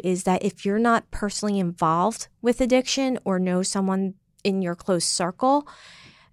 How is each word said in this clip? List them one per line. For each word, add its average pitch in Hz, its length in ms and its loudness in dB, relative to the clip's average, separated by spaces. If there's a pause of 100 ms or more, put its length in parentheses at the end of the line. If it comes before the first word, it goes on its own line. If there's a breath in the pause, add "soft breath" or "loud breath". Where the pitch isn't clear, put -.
is 185 180 0
that 185 220 0
if - 200 -4
you're 202 140 0
not 226 320 2
personally 208 480 -4
involved 175 680 0 (140)
with 240 180 2
addiction 254 640 0
or 190 160 0
know 185 240 0
someone 190 500 -2 (300)
in 190 180 0
your 175 140 -2
close 175 280 0
circle, 262 640 0 (680 loud breath)